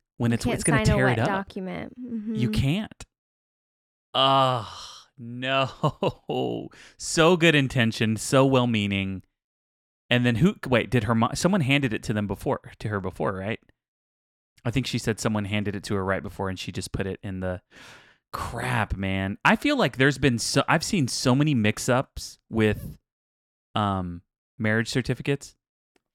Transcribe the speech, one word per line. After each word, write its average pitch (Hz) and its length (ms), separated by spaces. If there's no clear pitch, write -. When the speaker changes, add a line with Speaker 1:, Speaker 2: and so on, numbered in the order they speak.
Speaker 1:
when 117 140
Speaker 2:
You - 20
Speaker 1:
it's, - 100
Speaker 2:
can't 240 120
Speaker 1:
it's 196 80
gonna 220 200
Speaker 2:
sign 220 80
a - 40
Speaker 1:
tear - 100
Speaker 2:
wet - 120
Speaker 1:
it 220 40
up. 214 60
Speaker 2:
document. 190 680
Speaker 1:
You 226 540
Speaker 2:
Mm-hmm. - 20
Speaker 1:
can't. 214 520
Ugh, 131 520
no. 127 1500
<laughs> - 200
So 165 380
good 165 180
intention, 117 640
so 135 300
well-meaning. 101 760
And 123 160
then 120 100
who, 165 180
wait, 113 220
did 120 140
her 117 100
mo-, 113 200
someone 185 280
handed 135 300
it 107 120
to - 80
them 104 140
before, 104 340
to 117 80
her 104 120
before, 92 320
right? 95 280
I 117 60
think 123 160
she 123 120
said 110 200
someone 107 280
handed 104 280
it 98 100
to 110 100
her 95 100
right 95 180
before 98 260
and 92 100
she - 120
just 92 220
put 95 140
it 95 160
in 95 180
the, 92 200
crap, 120 640
man. 95 480
I 190 120
feel 285 200
like 180 200
there's 131 220
been 131 200
so, - 300
I've 156 160
seen 147 240
so - 260
many 147 200
mix-ups - 840
with, 107 500
um, 95 480
marriage 110 300
certificates - 680